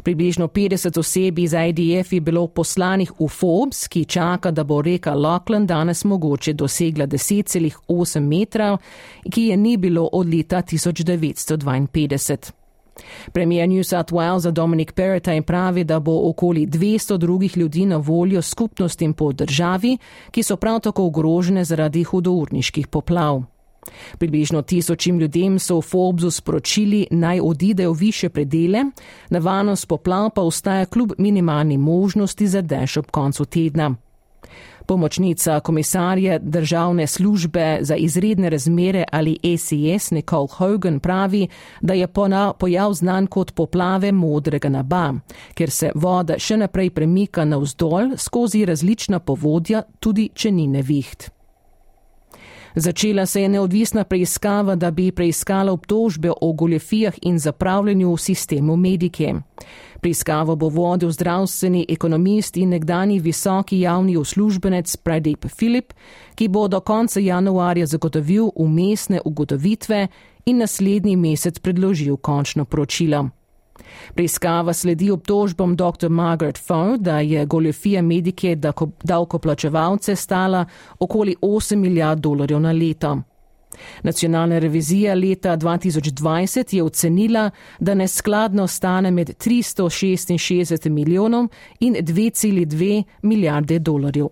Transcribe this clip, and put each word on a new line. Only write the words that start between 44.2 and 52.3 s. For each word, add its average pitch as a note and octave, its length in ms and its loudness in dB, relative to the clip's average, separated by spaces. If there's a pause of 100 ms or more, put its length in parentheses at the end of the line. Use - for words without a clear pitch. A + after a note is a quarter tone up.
neba, C3+ 440 0 (420)
ker D#3+ 160 -2
se - 240 -2
voda F3 440 0
še G#3+ 180 -2
naprej F#3+ 320 0
premika E3+ 560 0
navzdol D#3+ 720 0
skozi G#3+ 480 0
različna F3 540 0
povodja, D#3+ 640 0 (160)
tudi G#3+ 340 0
če A3 180 -2
ni E3 160 2
neviht. C#3 640 -2 (1500)